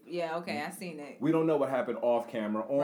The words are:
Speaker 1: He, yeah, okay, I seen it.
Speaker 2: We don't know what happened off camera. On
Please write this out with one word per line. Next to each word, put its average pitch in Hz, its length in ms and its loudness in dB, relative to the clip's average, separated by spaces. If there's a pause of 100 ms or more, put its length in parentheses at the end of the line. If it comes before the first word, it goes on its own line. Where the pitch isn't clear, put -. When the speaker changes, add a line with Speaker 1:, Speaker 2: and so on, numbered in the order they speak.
Speaker 1:
He, 160 120 -8
yeah, 165 200 -2
okay, 165 280 -4
I 185 40 -8
seen 175 280 -10
it. 143 220 -14
Speaker 2:
We 147 100 2
don't 160 160 4
know 156 120 4
what 131 100 2
happened 120 320 0
off 117 280 2
camera. 107 340 -2
On 139 220 0